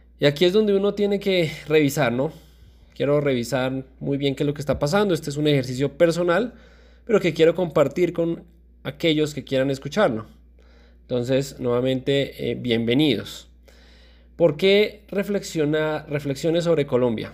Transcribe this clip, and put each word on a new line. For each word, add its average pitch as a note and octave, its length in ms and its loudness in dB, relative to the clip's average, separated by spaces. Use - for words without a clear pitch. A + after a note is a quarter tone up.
Y C#3+ 60 2
aquí D3 180 2
es F3+ 100 4
donde G#3+ 220 2
uno G3 180 0
tiene G3+ 260 0
que F#3 300 0
revisar, C#3+ 440 2
¿no? C3 220 -2
Quiero D3 280 0
revisar C3 640 -2
muy C#3+ 180 -4
bien C#3 180 0
qué D#3 80 -2
es C#3+ 40 2
lo C#3+ 60 -2
que D3 80 -8
está C#3 160 -2
pasando. F#3 380 0
Este D3 160 -8
es C#3 60 -8
un D3+ 100 0
ejercicio C3+ 500 0
personal, E3+ 560 2
pero G#3 140 2
que E3 140 0
quiero E3 220 4
compartir E3 580 0
con E3+ 300 -2
aquellos D3+ 500 0
que C3 100 -8
quieran C3 280 0
escucharlo. C3+ 560 -2
Entonces, B2+ 580 -2
nuevamente, C3 920 -2
eh, - 20 -4
bienvenidos. A#2+ 960 0
¿Por D#3 220 2
qué G3+ 520 2
reflexiona-, D#3 960 -2
reflexiones D3+ 600 -2
sobre D#3 200 2
Colombia? A#2+ 480 0